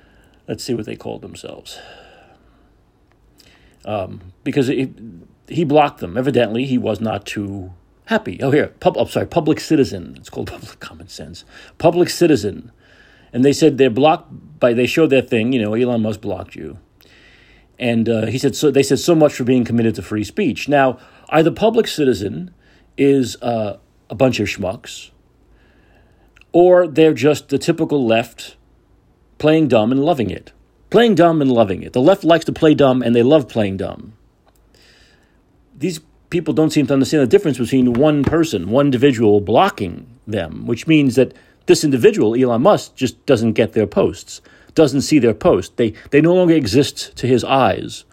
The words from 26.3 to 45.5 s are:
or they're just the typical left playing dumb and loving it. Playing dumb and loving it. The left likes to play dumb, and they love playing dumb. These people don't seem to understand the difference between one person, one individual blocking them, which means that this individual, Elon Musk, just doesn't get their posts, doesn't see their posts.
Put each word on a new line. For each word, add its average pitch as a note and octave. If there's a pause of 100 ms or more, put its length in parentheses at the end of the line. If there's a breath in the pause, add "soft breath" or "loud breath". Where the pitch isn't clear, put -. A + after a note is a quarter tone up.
or F3+
they're D#3
just C#3
the C#3
typical D#3
left A2+ (840)
playing D#3
dumb A2+
and C3+
loving C3+
it. - (380)
Playing A3+
dumb E3
and C3+
loving G2
it. -
The B2+
left F#3+
likes E3
to C3+
play D#3
dumb, B2+
and A#2
they A#2+
love C3+
playing G2
dumb. F#2+ (1600 soft breath)
These E3+ (320)
people D#3+
don't D#3
seem D3
to C#3+
understand C#3
the B2+
difference D#3
between B2
one C#3+
person, B2
one C#3
individual A#2
blocking A2+ (180)
them, G2
which A#2
means C#3+
that B2+ (340 soft breath)
this E3+
individual, C3+
Elon B2
Musk, F#3+
just -
doesn't A2+
get A2
their G#2+
posts, - (320 soft breath)
doesn't C#3
see D3
their A2+
posts. A2+